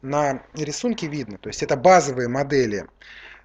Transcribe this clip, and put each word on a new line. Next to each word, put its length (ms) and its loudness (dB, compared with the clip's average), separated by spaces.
на 420 0
рисунке 540 -4
видно, 300 -8
то 120 -12
есть 140 -8
это 120 0
базовые 520 4
модели, 600 0